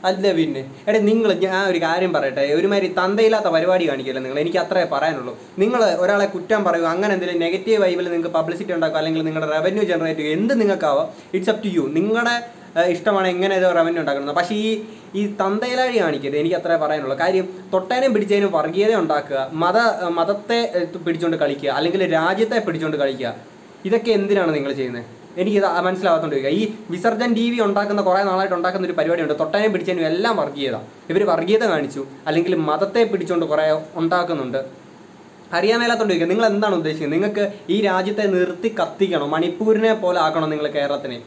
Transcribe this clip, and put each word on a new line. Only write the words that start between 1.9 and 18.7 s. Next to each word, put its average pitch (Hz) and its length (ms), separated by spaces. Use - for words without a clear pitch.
പറയട്ടെ, 139 280
ഒരുമാതിരി 196 300
തന്തയില്ലാത്ത 208 580
പരിപാടി 175 340
കാണിക്കില്ല 131 360
നിങ്ങൾ. 135 180
എനിക്ക് 170 200
അത്രേ 180 180
പറയാനുള്ളൂ. 139 400
നിങ്ങൾ 233 220
ഒരാളെ 202 300
കുറ്റം 208 340
പറയുക, 165 280
അങ്ങനെ 202 220
എന്തെങ്കിലും 175 280
നെഗറ്റീവ് 190 380
വൈബിൽ 180 300
നിങ്ങൾക്ക് 165 260
പബ്ലിസിറ്റി 175 380
ഉണ്ടാക്കുക, 160 240
അല്ലെങ്കിൽ 160 280
നിങ്ങളുടെ 156 260
റവന്യൂ 190 360
ജനറേറ്റ് 160 320
ചെയ്യുക, 156 160
എന്ത് 240 140
നിങ്ങൾക്കാവാം, 160 440
it's 185 160
up - 140
to 185 100
you. 139 80
നിങ്ങളുടെ, 233 360
ഏഹ്, 180 160
ഇഷ്ടമാണ് 190 400
എങ്ങനെ 196 260
ഇത് 185 60
റവന്യൂ 165 240
ഉണ്ടാക്കുന്നത്. 139 380
പക്ഷേ - 120
ഈ, 220 40
ഈ 208 40
തന്തയിലാഴി 240 600
കാണിക്കരുത്, 143 400
എനിക്ക് 170 160
അത്രേ 170 240
പറയാനുള്ളൂ. 143 400
കാര്യം 185 240
തൊട്ടേനും 247 400
പിടിച്ചതിനും 202 460
വർഗീയത 190 420